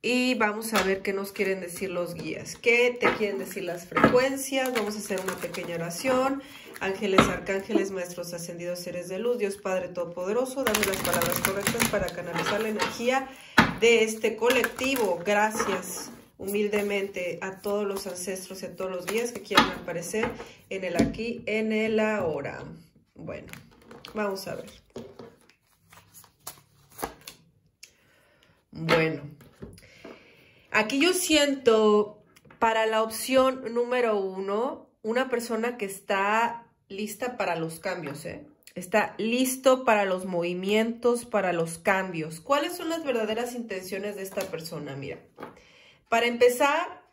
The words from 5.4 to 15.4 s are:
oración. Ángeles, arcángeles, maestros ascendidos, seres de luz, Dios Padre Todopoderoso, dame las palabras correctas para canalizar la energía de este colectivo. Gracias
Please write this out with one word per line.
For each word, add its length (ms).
oración. 680
Ángeles, 420
arcángeles, 720
maestros 420
ascendidos, 460
seres 300
de 100
luz, 200
Dios 180
Padre 300
Todopoderoso, 760
dame 220
las 120
palabras 420
correctas 500
para 180
canalizar 540
la 80
energía 580
de 240
este 320
colectivo. 920
Gracias 840